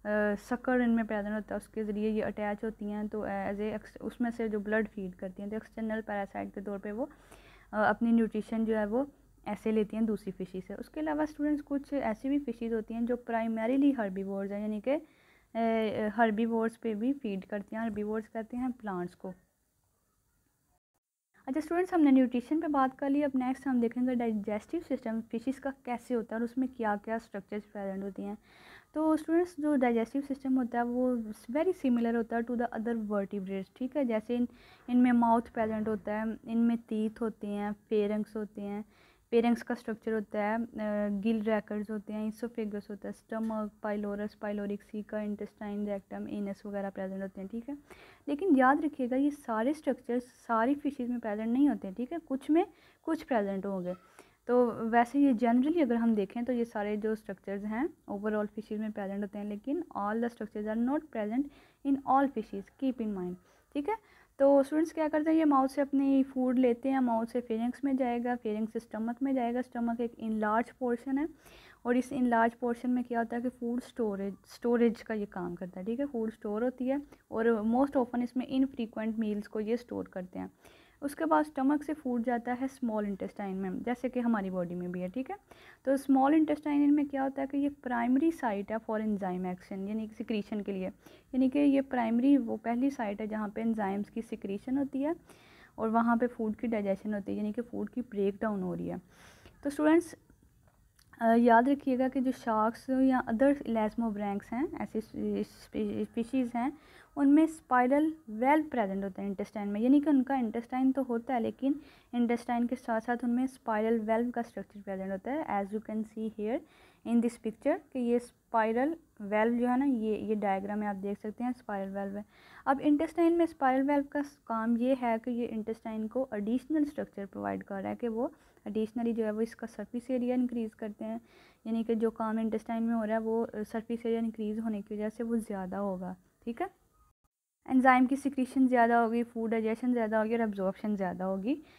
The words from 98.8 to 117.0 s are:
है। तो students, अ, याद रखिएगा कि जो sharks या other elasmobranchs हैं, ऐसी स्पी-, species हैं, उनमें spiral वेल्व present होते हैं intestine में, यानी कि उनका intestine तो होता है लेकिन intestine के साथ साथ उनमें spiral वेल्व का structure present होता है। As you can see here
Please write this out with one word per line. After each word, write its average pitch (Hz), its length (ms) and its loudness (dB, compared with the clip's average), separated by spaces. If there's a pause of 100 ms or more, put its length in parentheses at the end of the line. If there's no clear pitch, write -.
है। 175 120 -8 (640)
तो 285 60 -2
students, 311 460 4 (1040)
अ, 226 140 6
याद 233 340 8
रखिएगा 262 400 2
कि 262 120 -2
जो 254 120 0
sharks 226 580 0
या 262 340 4
other 277 380 4
elasmobranchs 214 840 -2
हैं, 294 260 -4
ऐसी 220 280 -6
स्पी-, 208 1080 -4
species 233 500 -2
हैं, 277 220 -2 (380)
उनमें 294 300 8
spiral 285 680 2 (160)
वेल्व 269 360 4
present 196 380 -2
होते 196 180 -8
हैं 196 60 -4
intestine 202 400 -6
में, 208 120 -2
यानी 262 200 8
कि 302 100 2
उनका 269 240 4
intestine 254 580 0
तो 269 100 0
होता 233 320 -2
है 240 60 0
लेकिन 262 400 0 (340)
intestine 240 520 0
के 247 100 -2
साथ 226 240 -2
साथ 240 240 -2
उनमें 240 220 2
spiral 226 520 0
वेल्व 226 320 0
का 240 120 -4
structure 202 380 -12
present 190 320 -6
होता 196 200 -6
है। 202 140 -4
As 202 260 -2
you 220 120 -4
can 220 200 -4
see 220 260 -8
here 220 300 -4 (460)